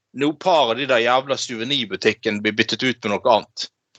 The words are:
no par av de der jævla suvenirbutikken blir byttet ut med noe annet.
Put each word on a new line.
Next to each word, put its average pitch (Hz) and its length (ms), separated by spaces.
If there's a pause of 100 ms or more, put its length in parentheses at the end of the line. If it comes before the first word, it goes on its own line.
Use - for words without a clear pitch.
(160)
no 139 160
par 156 400
av 113 60
de 139 100
der 123 140
jævla 131 340
suvenirbutikken 113 1080
blir 107 140
byttet 113 300
ut 123 180
med 107 80
noe 101 220
annet. - 300 (360)